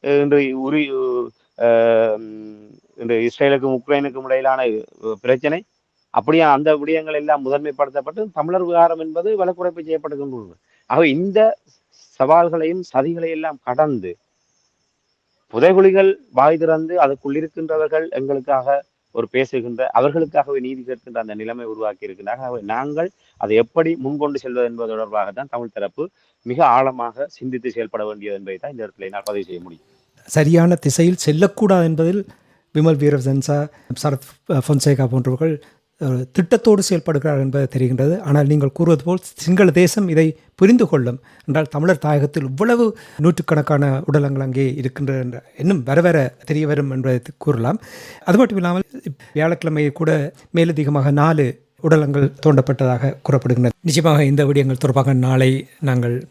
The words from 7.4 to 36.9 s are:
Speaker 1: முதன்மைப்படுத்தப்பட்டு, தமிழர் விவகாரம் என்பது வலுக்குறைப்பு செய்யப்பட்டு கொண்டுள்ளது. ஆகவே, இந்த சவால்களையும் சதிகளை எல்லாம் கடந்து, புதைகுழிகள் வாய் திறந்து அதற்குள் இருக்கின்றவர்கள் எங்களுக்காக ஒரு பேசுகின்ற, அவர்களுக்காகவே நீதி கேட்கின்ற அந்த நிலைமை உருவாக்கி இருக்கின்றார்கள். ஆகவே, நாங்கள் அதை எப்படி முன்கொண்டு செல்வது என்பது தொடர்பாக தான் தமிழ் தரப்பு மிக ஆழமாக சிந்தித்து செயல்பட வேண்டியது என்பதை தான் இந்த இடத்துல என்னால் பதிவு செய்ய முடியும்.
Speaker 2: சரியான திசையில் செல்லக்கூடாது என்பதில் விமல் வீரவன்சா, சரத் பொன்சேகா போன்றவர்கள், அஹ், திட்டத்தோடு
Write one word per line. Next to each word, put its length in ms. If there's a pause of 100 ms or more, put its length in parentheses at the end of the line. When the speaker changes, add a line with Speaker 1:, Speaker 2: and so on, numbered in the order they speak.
Speaker 1:
முதன்மைப்படுத்தப்பட்டு, 760 (100)
தமிழர் 280
விவகாரம் 380
என்பது 380
வலுக்குறைப்பு 460
செய்யப்பட்டு 360
கொண்டுள்ளது. 380 (300)
ஆகவே, 240
இந்த 300 (800)
சவால்களையும் 600
சதிகளை 480
எல்லாம் 340
கடந்து, 480 (1400)
புதைகுழிகள் 600 (180)
வாய் 240
திறந்து 440
அதற்குள் 360
இருக்கின்றவர்கள் 720
எங்களுக்காக 760 (300)
ஒரு 140
பேசுகின்ற, 680
அவர்களுக்காகவே 680
நீதி 220
கேட்கின்ற 360
அந்த 160
நிலைமை 300
உருவாக்கி 420
இருக்கின்றார்கள். 400
ஆகவே, 160
நாங்கள் 480 (260)
அதை 200
எப்படி 400
முன்கொண்டு 420
செல்வது 280
என்பது 240
தொடர்பாக 400
தான் 200
தமிழ் 220
தரப்பு 360 (380)
மிக 200
ஆழமாக 640
சிந்தித்து 420
செயல்பட 340
வேண்டியது 320
என்பதை 220
தான் 120
இந்த 160
இடத்துல 180
என்னால் 200
பதிவு 200
செய்ய 160
முடியும். 260 (420)
Speaker 2:
சரியான 460
திசையில் 520
செல்லக்கூடாது 580
என்பதில் 420 (480)
விமல் 220
வீரவன்சா, 720 (260)
சரத் 340 (340)
பொன்சேகா 440
போன்றவர்கள், 480 (460)
அஹ், 320
திட்டத்தோடு 580